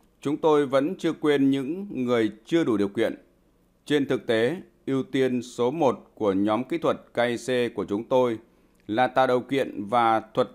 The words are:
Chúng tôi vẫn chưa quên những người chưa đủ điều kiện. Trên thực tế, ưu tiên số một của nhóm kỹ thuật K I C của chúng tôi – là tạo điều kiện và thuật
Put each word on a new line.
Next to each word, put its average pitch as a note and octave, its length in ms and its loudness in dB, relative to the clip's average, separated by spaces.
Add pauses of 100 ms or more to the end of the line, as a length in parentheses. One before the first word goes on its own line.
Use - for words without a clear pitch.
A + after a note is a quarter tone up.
(200)
Chúng C#3+ 160 -4
tôi D3 300 2
vẫn C#3 320 0
chưa D#3+ 140 -2
quên C#3+ 380 2
những C#3 400 -4
người A#2+ 420 0 (120)
chưa E3 200 0
đủ A#2 120 0
điều G2+ 120 0
kiện. G#2 260 -2 (680)
Trên C#3 240 0
thực B2+ 180 -4
tế, A#2+ 300 0 (300)
ưu C3+ 160 -2
tiên B2+ 400 0
số A#2+ 280 -2
một C3+ 440 -2
của G#2 180 0
nhóm G#2+ 320 0
kỹ E3+ 140 -4
thuật C3+ 180 0 (180)
K - 20 -20
I A#2+ 200 0
C B2 380 -2
của G2 100 -4
chúng G2+ 200 -4
tôi – B2 340 2 (480)
là A#2+ 200 0
tạo C3 200 2
điều B2 140 2
kiện B2 480 -4
và A2+ 320 2
thuật - 340 -2